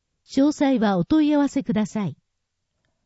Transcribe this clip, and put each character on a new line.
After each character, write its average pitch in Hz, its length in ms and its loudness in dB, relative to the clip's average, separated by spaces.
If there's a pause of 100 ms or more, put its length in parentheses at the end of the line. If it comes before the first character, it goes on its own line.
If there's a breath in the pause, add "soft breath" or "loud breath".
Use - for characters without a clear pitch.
(260)
詳 277 260 2
細 269 280 0
は 202 180 0
お 170 60 0
問 311 240 0
い 302 60 2
合 285 60 2
わ 285 80 2
せ - 160 -4
く - 100 -4
だ 214 120 -2
さ 208 200 -6
い。 139 100 -8 (920)